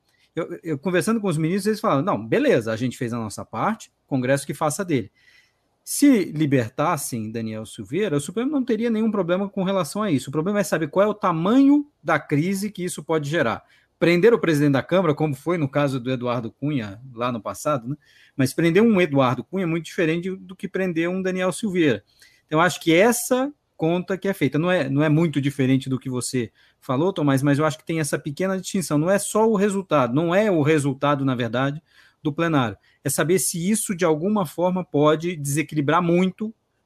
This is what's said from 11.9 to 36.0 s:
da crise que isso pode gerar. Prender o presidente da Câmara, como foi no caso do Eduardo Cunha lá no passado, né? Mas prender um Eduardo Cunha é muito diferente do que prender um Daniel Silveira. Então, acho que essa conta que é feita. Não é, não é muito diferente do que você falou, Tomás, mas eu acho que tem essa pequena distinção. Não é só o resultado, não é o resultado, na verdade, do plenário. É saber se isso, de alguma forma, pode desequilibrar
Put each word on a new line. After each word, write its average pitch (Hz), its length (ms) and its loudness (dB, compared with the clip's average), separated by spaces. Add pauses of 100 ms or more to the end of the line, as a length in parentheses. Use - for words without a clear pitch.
da 156 160 0
crise 190 540 -2
que 175 140 -6
isso 175 180 -8
pode 156 260 -2
gerar. 135 340 0 (360)
Prender 175 340 6
o 226 60 4
presidente 147 340 4
da 127 100 2
Câmara, 170 300 2
como 151 220 -2
foi 175 220 -2
no 147 100 0
caso 139 320 0
do 120 100 -6
Eduardo 120 420 -2
Cunha 120 500 -6 (120)
lá 120 200 -4
no 113 80 -6
passado, 117 480 -4
né? 147 80 -6 (380)
Mas 135 180 0
prender 170 280 4
um 226 180 4
Eduardo 135 440 2
Cunha 190 200 -4
é 170 40 -2
muito 160 180 -4
diferente 175 480 -2
do 190 220 -14
que - 140 -12
prender 175 400 -2
um 185 120 -4
Daniel 185 300 -2
Silveira. 170 520 0 (440)
Então, 156 140 2
acho 170 180 2
que 160 140 2
essa 240 580 2 (240)
conta 175 420 -2
que 196 120 -4
é 196 40 -2
feita. 143 240 -2
Não 175 140 2
é, 170 180 0
não 139 140 2
é 156 60 2
muito 151 320 2
diferente 135 480 0
do 131 100 -2
que - 100 -10
você 123 420 -4 (280)
falou, 151 320 -2
Tomás, 139 320 0
mas 143 160 2
eu 156 60 2
acho 151 120 -2
que - 80 -20
tem 165 140 -4
essa 156 180 -2
pequena 185 420 -4
distinção. 180 380 -4
Não 156 120 0
é 196 100 2
só 214 300 0
o 220 60 2
resultado, 185 580 0
não 165 200 0
é 214 160 2
o 165 120 2
resultado, 143 640 0
na 131 100 0
verdade, 127 460 -2 (420)
do 151 80 -2
plenário. 147 460 0 (260)
É - 60 -4
saber 165 280 0
se 180 320 -2
isso, 220 240 -2
de 175 120 0
alguma 170 400 0
forma, 180 380 -2
pode 156 520 2
desequilibrar 151 640 0